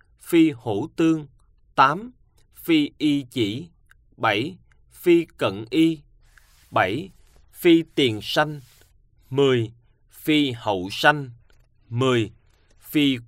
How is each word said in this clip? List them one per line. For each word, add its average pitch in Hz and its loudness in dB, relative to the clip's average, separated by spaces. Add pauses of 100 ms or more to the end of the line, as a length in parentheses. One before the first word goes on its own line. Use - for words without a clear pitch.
(200)
phi 165 2
hữu 117 -6
tương, 160 -2 (480)
tám, 170 0 (420)
phi 151 0
y 143 -2
chỉ, 120 -6 (480)
bảy, 120 -2 (360)
phi 170 2
cận 110 -6
y, 160 0 (680)
bảy, 117 -2 (420)
phi 170 4 (120)
tiền 117 0
sanh, 151 -4 (680)
mười, 131 2 (380)
phi 147 0
hậu 101 -6
sanh, 147 -2 (580)
mười, 120 0 (500)
phi 139 -2